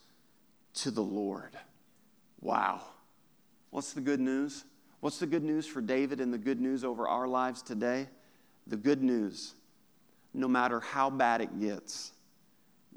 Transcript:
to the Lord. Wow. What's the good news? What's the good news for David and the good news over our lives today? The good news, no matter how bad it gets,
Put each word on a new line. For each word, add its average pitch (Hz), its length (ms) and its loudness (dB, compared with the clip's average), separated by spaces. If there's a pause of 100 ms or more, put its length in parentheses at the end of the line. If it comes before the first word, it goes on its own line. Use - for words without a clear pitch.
(760)
to - 160 -2
the 110 120 -2
Lord. 98 540 -4 (840)
Wow. 98 400 0 (880)
What's 139 240 -6
the 147 80 -6
good 139 180 2
news? 135 440 0 (360)
What's 151 180 -2
the 175 80 -2
good 151 180 2
news 156 220 0
for 135 140 -6
David 131 400 0
and 127 100 0
the 120 60 0
good 120 240 0
news 131 240 0
over 117 240 -2
our 120 180 2
lives 127 360 0
today? 123 480 0 (560)
The - 100 -4
good 135 260 4
news, 113 520 2 (800)
no 131 120 0
matter 123 320 4
how 135 300 0
bad 123 320 4
it 101 180 -4
gets, - 540 -4 (840)